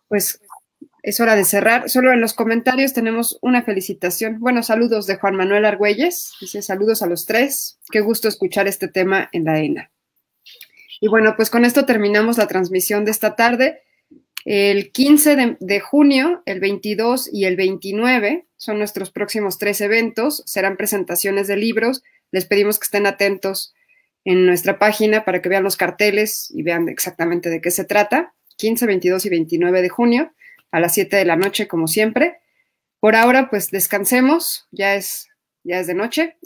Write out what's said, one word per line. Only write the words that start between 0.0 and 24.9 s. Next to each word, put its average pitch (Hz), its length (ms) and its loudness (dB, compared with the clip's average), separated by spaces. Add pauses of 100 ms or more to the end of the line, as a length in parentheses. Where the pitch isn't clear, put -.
Pues - 320 -4 (640)
es 214 180 -4
hora 226 160 4
de 196 80 2
cerrar. 220 440 2
Solo 254 240 4
en 240 80 4
los 226 140 -2
comentarios 254 580 0
tenemos 226 480 -2
una 247 220 2
felicitación. 202 760 -4
Bueno, 240 220 0
saludos 226 440 0
de 196 100 -2
Juan 190 200 -2
Manuel 196 280 2
Argüelles. 208 760 0
Dice, 202 220 -10
"Saludos 208 400 -2
a 185 40 -2
los 175 200 -4
tres. 247 520 -2 (120)
Qué 220 100 0
gusto 220 280 -2
escuchar 196 400 -2
este 190 200 -6
tema 190 440 0
en 170 120 -2
la 156 160 0
ena". - 300 -6 (1120)
Y 208 80 0
bueno, 220 280 4
pues 220 140 0
con 233 140 4
esto 240 200 2
terminamos 220 540 2
la 208 80 2
transmisión 190 580 -2
de 214 60 0
esta 214 260 -2
tarde. 240 460 2 (600)
El 202 480 0
quince 294 440 6
de, 247 240 0
de 190 200 -2
junio, 285 680 2
el 185 140 -6
veintidós 208 720 -2
y 196 140 -2
el 185 100 0
veintinueve 208 880 0 (100)
son 214 220 -6
nuestros 202 320 -6
próximos 202 480 -6
tres 202 220 -2
eventos. 226 680 -2
Serán 196 300 -2
presentaciones 196 720 -2
de 202 80 -2
libros. 226 460 -2 (280)
Les 180 140 -2
pedimos 208 340 2
que - 60 -6
estén 208 220 0
atentos 196 680 -2 (500)
en 185 220 4
nuestra 180 320 2
página 214 460 2